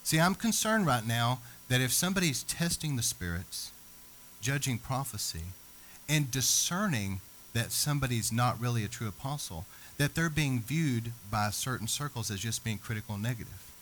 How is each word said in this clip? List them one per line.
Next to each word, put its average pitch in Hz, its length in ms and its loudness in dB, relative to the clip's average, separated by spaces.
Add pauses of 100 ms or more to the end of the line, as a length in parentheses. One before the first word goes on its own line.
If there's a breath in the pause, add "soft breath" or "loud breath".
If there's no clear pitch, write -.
See, 160 160 2
I'm 185 160 6
concerned 220 520 2
right 120 180 2
now 120 340 2 (300 loud breath)
that 127 120 4
if 123 120 2
somebody's 180 500 2
testing 160 520 -2
the 113 80 0
spirits, - 680 -4 (720)
judging 131 360 0
prophecy, 123 640 -4 (680 loud breath)
and 147 220 2
discerning 131 880 2 (340)
that 117 180 0
somebody's 131 600 0
not 120 280 2
really 120 240 0
a 98 40 -2
true 113 200 -6
apostle, 104 580 -6 (320 loud breath)
that 143 180 2
they're 165 140 2
being 143 300 2
viewed 120 520 0 (180)
by 104 200 2
certain 110 380 -4
circles 123 440 -4
as 95 80 -2
just 110 240 -2
being 110 140 -2
critical 107 380 -6
and 101 80 -4
negative. 110 480 -6 (100)